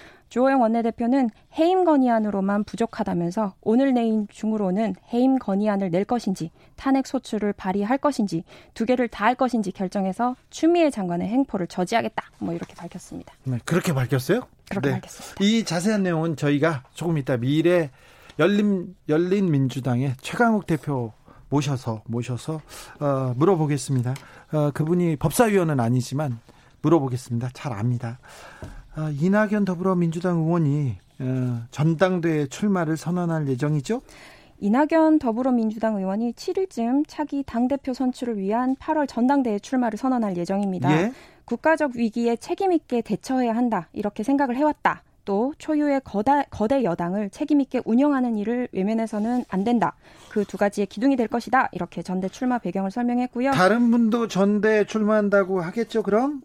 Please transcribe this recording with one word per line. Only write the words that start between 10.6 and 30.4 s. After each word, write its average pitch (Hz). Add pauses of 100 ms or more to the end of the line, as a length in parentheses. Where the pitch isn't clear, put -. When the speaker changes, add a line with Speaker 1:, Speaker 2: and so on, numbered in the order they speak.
Speaker 1:
장관의 180
행포를 220
저지하겠다, 220 (180)
뭐 190
이렇게 165
밝혔습니다. 175 (120)
Speaker 2:
네, 127
그렇게 170
밝혔어요? 131 (260)
Speaker 1:
그렇게 147
Speaker 2:
네. 185
Speaker 1:
밝혔습니다. -
Speaker 2:
이 220
자세한 196
내용은 165
저희가 147 (120)
조금 165
이따 139
미래 156 (480)
열린, 202 (120)
열린 180
민주당의 131
최강욱 226
대표 135 (360)
모셔서, 131
모셔서, 123 (380)
어, 135
물어보겠습니다. 143 (380)
어, 151
그분이 170
법사위원은 175
아니지만 127 (420)
물어보겠습니다. 127
잘 143
압니다. 120 (800)
어, 156
이낙연 202
더불어민주당 175
의원이, 151 (240)